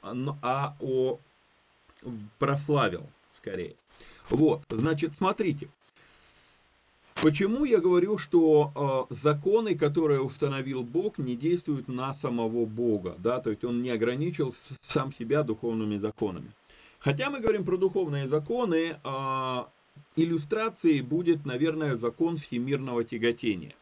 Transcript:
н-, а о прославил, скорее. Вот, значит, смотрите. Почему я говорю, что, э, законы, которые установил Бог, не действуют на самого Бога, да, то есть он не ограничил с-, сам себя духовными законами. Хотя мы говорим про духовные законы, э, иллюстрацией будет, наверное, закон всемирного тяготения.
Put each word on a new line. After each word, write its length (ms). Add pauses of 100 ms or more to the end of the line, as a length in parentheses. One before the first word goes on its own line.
н-, 400
а 380
о 400 (1160)
прославил, 680 (320)
скорее. 380 (520)
Вот, 400
значит, 480
смотрите. 520 (1500)
Почему 420
я 140
говорю, 400
что, 920
э, 40
законы, 640
которые 440
установил 600
Бог, 360
не 180
действуют 500
на 280
самого 520
Бога, 520
да, 200
то 120
есть 140
он 180
не 80
ограничил 640
с-, 400
сам 220
себя 300
духовными 520
законами. 540 (480)
Хотя 320
мы 80
говорим 260
про 120
духовные 500
законы, 760
э, 640 (520)
иллюстрацией 840
будет, 440
наверное, 500
закон 400
всемирного 680
тяготения. 760